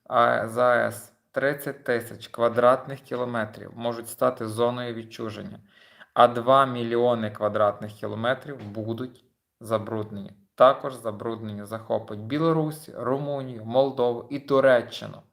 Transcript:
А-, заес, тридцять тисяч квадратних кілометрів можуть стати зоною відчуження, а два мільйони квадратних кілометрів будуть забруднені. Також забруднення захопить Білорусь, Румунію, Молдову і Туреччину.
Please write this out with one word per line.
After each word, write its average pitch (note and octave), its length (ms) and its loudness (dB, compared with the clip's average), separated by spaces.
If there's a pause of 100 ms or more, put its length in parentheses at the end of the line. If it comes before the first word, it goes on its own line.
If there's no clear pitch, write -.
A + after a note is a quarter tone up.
А-, A#2 420 2
заес, A2+ 640 0 (200)
тридцять C#3 520 -4
тисяч A2+ 440 -4
квадратних B2 720 2
кілометрів A#2+ 760 -6
можуть A#2 320 -6
стати B2 400 -2
зоною A#2+ 460 -2
відчуження, G#2+ 640 -10 (560)
а A#2+ 140 8
два B2 380 4
мільйони A#2 640 0
квадратних G#2+ 600 0
кілометрів A#2 720 -6
будуть A2+ 600 -8 (360)
забруднені. G#2+ 720 -6 (220)
Також C3+ 400 4
забруднення A2 720 -8
захопить A2 540 -6
Білорусь, D3+ 760 -2
Румунію, C3 680 -4
Молдову A#2+ 680 0
і C#3 100 -6
Туреччину. B2 840 2 (100)